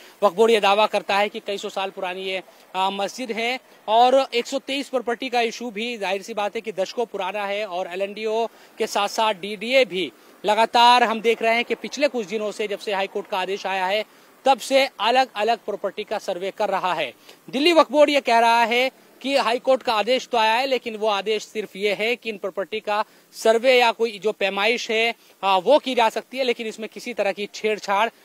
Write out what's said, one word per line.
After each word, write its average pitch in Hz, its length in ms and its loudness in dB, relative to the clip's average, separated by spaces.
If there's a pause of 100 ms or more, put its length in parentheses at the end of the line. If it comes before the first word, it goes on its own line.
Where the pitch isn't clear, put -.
(240)
वक्फ 185 120 2
बोर्ड 226 160 6
ये 214 80 4
दावा 202 280 4
करता 202 300 -2
है 208 120 0
कि 220 100 -12
कई 202 180 -8
सौ 202 120 -10
साल 196 200 -6
पुरानी 190 320 -8
ये, 190 220 -6 (320)
आ, 190 140 0
मस्जिद 196 420 -6
है। 233 280 -4 (280)
और 254 460 6
एक 240 140 -2
सौ 269 120 -4
तेईस 277 300 -6
प्रॉपर्टी 240 400 -4
का 240 120 0
इशू 233 300 -4
भी 233 260 -6
जाहिर 196 240 -4
सी 226 120 -12
बात 208 220 -4
है 226 60 -8
कि 220 100 -10
दशकों 190 340 -4
पुराना 196 400 -6
है 202 200 -4
और 185 220 -4
एलएनडीओ 208 600 -4 (300)
के 220 100 -2
साथ 202 200 0
साथ 220 260 0
डीडीए 214 520 0
भी 175 260 -4 (340)
लगातार 240 580 6
हम 220 180 0
देख 226 200 0
रहे 226 140 2
हैं 233 100 0
कि 233 100 -4
पिछले 262 320 -2
कुछ 247 180 -4
दिनों 208 260 -4
से, 214 160 -6
जब 196 120 -6
से - 140 -6
हाई 196 140 -2
कोर्ट 196 200 -8
का 202 100 -4
आदेश 185 280 -4
आया 190 200 -2
है, 208 200 0 (400)
तब 262 120 6
से 269 320 2 (100)
अलग-अलग 226 580 2
प्रॉपर्टी 202 460 -8
का 208 140 -6
सर्वे 190 340 -6
कर 208 180 -2
रहा 180 240 0
है। 147 200 -4 (360)
दिल्ली 285 240 2
वक्फ 294 180 4
बोर्ड 294 180 6
ये 285 120 2
कह 233 180 4
रहा 233 240 4
है 240 280 0 (300)
कि 269 160 0
हाई 233 220 0
कोर्ट 262 240 0
का 240 100 -2
आदेश 220 380 0
तो 240 60 0
आया 220 160 4
है, 247 120 0
लेकिन 240 300 -4
वो 208 120 -2
आदेश 208 380 -2
सिर्फ 208 300 -10
ये 202 180 -2
है 214 220 -2
कि 226 140 -10
इन 208 80 -8
प्रॉपर्टी 196 420 -6
का 208 260 -2 (280)
सर्वे 233 460 4
या 233 120 4
कोई 220 280 -4
जो 202 120 -2
पैमाइश 202 600 -2
है, 226 240 0 (280)
आ, 190 140 4
वो 220 220 4
की 254 160 -4
जा 220 140 4
सकती - 280 -8
है, 269 60 -2
लेकिन 233 240 -4
इसमें 214 220 -10
किसी 226 240 -12
तरह 196 180 -2
की 202 220 -8
छेड़छाड़ 214 560 -2 (160)